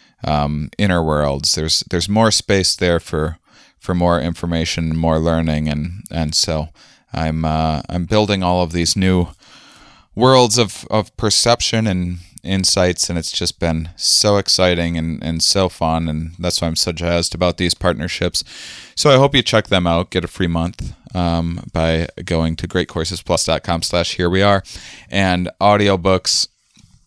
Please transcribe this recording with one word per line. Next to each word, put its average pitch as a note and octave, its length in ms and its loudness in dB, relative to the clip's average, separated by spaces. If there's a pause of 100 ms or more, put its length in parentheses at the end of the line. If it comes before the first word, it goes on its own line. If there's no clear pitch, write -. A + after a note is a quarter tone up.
(240)
um, D2 540 -2
inner F2+ 260 2
worlds. D2 520 0
There's, D#2+ 340 -2
there's F2 180 -2
more G#2+ 240 2
space - 460 0
there F2 240 2
for, D#2+ 380 -4 (380)
for - 160 -6
more F2 280 2
information, E2 760 -2
more D#2+ 220 2
learning, D#2+ 480 0
and, D#2+ 420 -6
and E2 240 -2
so D#2 360 -2 (420)
I'm, D#2+ 320 -2
uh, D#2 460 0
I'm F2 160 -4
building G2+ 380 2
all F2+ 180 2
of E2 100 -2
these E2+ 240 0
new F#2 340 2 (840)
worlds B2 440 6
of, - 320 -2
of G#2+ 260 -2
perception A2+ 680 0
and F2 320 -2 (240)
insights, F#2 640 0
and F2 80 -4
it's - 140 -6
just - 280 -6
been E2 360 -2
so - 420 2
exciting F2 580 2
and, D#2+ 280 -4
and D#2+ 180 -4
so F#2+ 280 2
fun, E2 380 -2
and D#2+ 300 -4
that's F2 240 -4
why E2+ 60 0
I'm D#2+ 80 -4
so - 160 -2
jazzed E2+ 420 -2
about F2 240 0
these F2+ 160 0
partnerships. F2+ 680 -2 (520)
So - 140 2
I C3 80 8
hope C#3 160 4
you B2+ 80 4
check A2 260 2
them F2+ 200 2
out. E2+ 240 0
Get F2 120 -2
a E2 40 -4
free F#2 200 -2
month, E2+ 460 -4 (220)
um, E2+ 480 -2 (100)
by E2 340 0 (160)
going D#2+ 340 0
to F2+ 100 -6
great F2+ 200 -2
courses E2 360 -6
plus F2 200 0
dot D#2+ 200 -2
com E2 180 -2
slash - 340 -2
here F2 140 0
we F#2+ 140 2
are. G2+ 180 4 (480)
And F2+ 400 0 (100)
audiobooks, G2 880 2 (600)